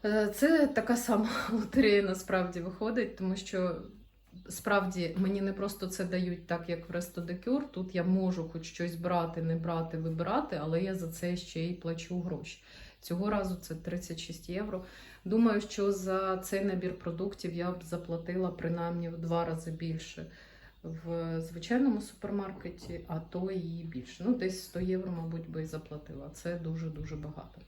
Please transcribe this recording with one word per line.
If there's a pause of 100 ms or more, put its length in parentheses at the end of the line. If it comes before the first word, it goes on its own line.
Е,
це
така
сама (100)
<laughs>
лотерея
насправді
виходить,
тому
що (720)
справді
мені
не
просто
це
дають
так,
як
в
Resto
de
Cure.
Тут
я
можу
хоч
щось
брати,
не
брати,
вибирати,
але
я
за
це
ще
й
плачу
гроші. (380)
Цього
разу
це
тридцять
шість
євро. (400)
Думаю,
що
за
цей
набір
продуктів
я
б
заплатила
принаймні
в
два
рази
більше (580)
в
звичайному
супермаркеті,
а
то
і
більше.
Ну,
десь
сто
євро,
мабуть,
би
і
заплатила.
Це
дуже-дуже
багато.